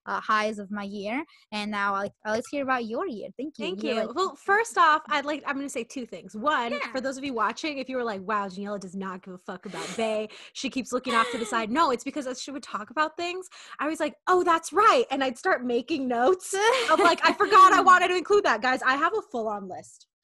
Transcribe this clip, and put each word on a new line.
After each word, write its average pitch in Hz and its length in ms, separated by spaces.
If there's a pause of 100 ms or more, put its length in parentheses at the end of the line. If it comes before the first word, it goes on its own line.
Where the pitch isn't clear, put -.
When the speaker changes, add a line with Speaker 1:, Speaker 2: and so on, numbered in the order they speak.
Speaker 1:
uh, 196 160
highs 214 380
of 190 120
my 208 120
year. 208 400 (300)
And 208 180
now 202 240
I'll, 196 100 (200)
uh, 214 60
let's 226 180
hear 285 140
about 254 220
your 262 220
year. 214 300
Thank 294 200
you. 277 80
Speaker 2:
Thank 370 180
Speaker 1:
You're - 120
Speaker 2:
you. 220 120
Speaker 1:
like, 240 80
Speaker 2:
Well, 370 200
first 415 420
off, 311 320
I'd 285 160
like, 294 220
I'm 269 80
gonna 277 140
say 240 160
two 247 200
things. 185 300
One, 247 380
Speaker 1:
Yeah. 285 180
Speaker 2:
for 262 100
those 262 160
of 262 60
you 277 100
watching, 233 440
if 254 120
you 262 80
were 247 60
like, 208 240
"Wow, 202 200
Daniela 202 320
does 185 160
not 190 280
give 185 100
a 180 40
fuck - 280
about 170 300
Bay. 214 320 (260)
She - 160
keeps - 220
looking 247 240
off 233 160
to 247 60
the 226 80
side." 226 260
No, 302 200
it's 240 120
because 269 240
as 254 140
she 294 100
would 269 120
talk 208 260
about 311 280
things, 349 300 (320)
I 277 80
was 311 140
like, 302 140 (120)
"Oh, 359 160
that's 330 300
right." 359 360
And 269 140
I'd 262 140
start 311 280
making 262 440
notes 254 440 (380)
of, 320 80
like, 339 240
"I 320 100
forgot 381 400
I 370 80
Speaker 1:
<laughs> 285 100
Speaker 2:
wanted 339 180
to 359 60
include 392 300
that." 226 160
Guys, 254 220
I 262 140
have 330 180
a 403 60 (100)
full-on 208 380
list. - 380 (160)